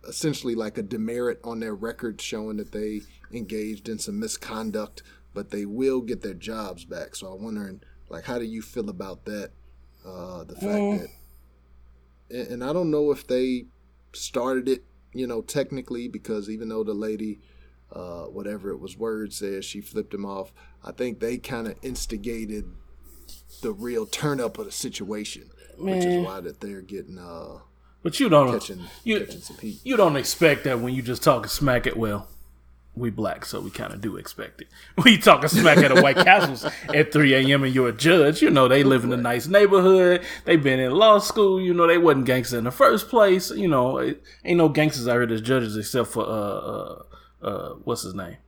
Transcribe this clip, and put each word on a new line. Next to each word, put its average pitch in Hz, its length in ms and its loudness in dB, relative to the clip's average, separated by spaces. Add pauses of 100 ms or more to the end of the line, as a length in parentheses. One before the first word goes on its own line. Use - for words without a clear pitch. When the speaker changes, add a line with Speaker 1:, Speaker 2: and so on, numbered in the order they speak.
Speaker 1:
essentially, 131 460 -6
like, 110 240 -8
a 117 60 -8
demerit 117 600 -6
on 117 160 -10
their 113 140 -8
record 113 480 -10
showing 107 360 -10
that 104 140 -12
they 107 300 -8 (300)
engaged 107 580 -10
in 110 80 -8
some 104 220 -10
misconduct, 110 800 -10 (320)
but 101 160 -12
they 104 160 -8
will 127 360 -2
get 113 200 -10
their 101 140 -12
jobs 92 500 -12
back. 85 300 -14
So 98 120 -14
I'm 95 160 -16
wondering, 101 380 -12 (280)
like, 82 160 -16
how 123 120 -8
do 117 80 -6
you 110 160 -10
feel 107 280 -10
about 95 360 -14
that? 104 240 -10 (560)
Uh, 90 380 -16
the 80 120 -18
fact 180 100 -10
Speaker 2:
Mm. 208 340 -2
Speaker 1:
that, - 100 -12 (1300)
and, 123 160 -10
and 120 100 -10
I 139 100 -4
don't 175 180 -2
know 147 200 2
if 131 140 -4
they 127 400 -2 (480)
started 127 560 -4
it, 131 140 -2 (300)
you 127 140 -6
know, 117 140 -6
technically, 131 680 -6
because 104 420 -10
even 110 200 -10
though 110 140 -6
the 107 100 -4
lady, 107 460 -8 (520)
uh, 87 340 -14
whatever 101 460 -10
it 80 80 -8
was, 95 180 -16
word 107 360 -8
says 98 320 -8
she 101 160 -12
flipped 104 320 -10
him 101 120 -8
off, 98 260 -10 (320)
I - 80 -16
think 123 280 -8
they 120 180 -6
kinda 117 460 -10
instigated 110 840 -8 (960)
the 110 120 -6
real 113 320 -6
turn 143 340 -4
up 113 180 -4
of 110 80 -10
the 98 60 -16
situation, 104 760 -10 (280)
which 190 200 -4
is 180 80 0
Speaker 2:
Man. 175 180 0
Speaker 1:
why 95 180 -8
that 85 200 -14
they're 101 200 -12
getting, 95 380 -14
uh, 85 400 -18 (420)
Speaker 2:
But - 180 -6
you 262 100 2
don't, 143 280 6
Speaker 1:
catching, 92 280 -10 (180)
Speaker 2:
you, 220 160 -2
Speaker 1:
catching - 220 -12
some - 160 -20
heat. 107 260 -12
Speaker 2:
you 254 140 -2
don't 175 180 4
expect 139 480 2
that 127 160 -2
when 123 140 -4
you 131 80 -4
just 120 220 -6
talking 123 260 2
smack 127 360 0
at, 110 120 -2
well, 104 300 -4 (680)
we 120 140 -4
black, 101 360 -6
so 104 160 -8
we 98 100 -12
kinda 104 260 -12
do 101 200 -8
expect - 440 -16
it. - 60 -18 (160)
<laughs> - 120 -20
When 226 180 8
you 175 80 4
talking 156 280 6
smack 165 300 6
at 131 180 8
a - 40 10
White 139 160 4
Castle's 180 480 6
Speaker 1:
<laughs> - 280 -6
Speaker 2:
at 151 180 2
three 147 220 6
A 131 60 6
M 135 240 4
and 131 100 -2
you're 127 160 4
a 113 40 -4
judge, 151 480 4
you 311 100 6
know 135 160 6
they 135 160 6
live 131 200 6
in 123 80 -2
a 123 40 0
Speaker 1:
Right. 123 80 -2
Speaker 2:
nice 120 240 -2
neighborhood. 185 760 6 (240)
They 175 120 6
been 135 220 2
in 131 140 0
law 214 260 8
school. 196 420 2
You 180 120 0
know 175 140 4
they 170 100 6
wasn't 147 280 4
gangsters 123 340 0
in 113 60 -4
the 123 60 -2
first - 380 4
place. 196 420 4
You 202 160 -2
know, 131 300 2
it, 127 240 -4 (240)
ain't 175 120 2
no 165 120 6
gangsters 143 380 0
out 123 60 2
here 120 140 2
that's 113 140 -2
judges 117 360 0
except 110 320 -2
for, 113 140 -4
uh, - 20 -2
uh, 104 800 -6 (380)
uh, 95 280 -8 (160)
what's 117 180 -4
his 92 120 -10
name? 90 220 -12 (100)